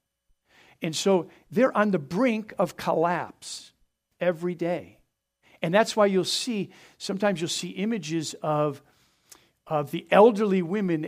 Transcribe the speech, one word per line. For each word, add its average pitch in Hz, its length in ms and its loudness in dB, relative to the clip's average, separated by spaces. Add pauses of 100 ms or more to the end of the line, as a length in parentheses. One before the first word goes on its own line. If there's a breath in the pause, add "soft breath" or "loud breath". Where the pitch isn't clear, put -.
(800 soft breath)
And 160 160 -4
so 185 320 2 (220 loud breath)
they're 254 260 2
on 208 140 4
the 185 80 2
brink 214 600 -2
of 175 200 -2
collapse - 920 -4 (460)
every 175 360 -2
day. 165 400 -6 (680 soft breath)
And 165 100 -2
that's 220 240 2
why 214 80 6
you'll 190 200 2
see, - 440 -4 (300 loud breath)
sometimes 202 420 -2
you'll 165 80 -4
see - 220 -8
images 170 720 -6
of, 151 400 -2 (840 soft breath)
of 147 240 -4
the 170 200 -8
elderly 202 500 6
women, 170 480 -2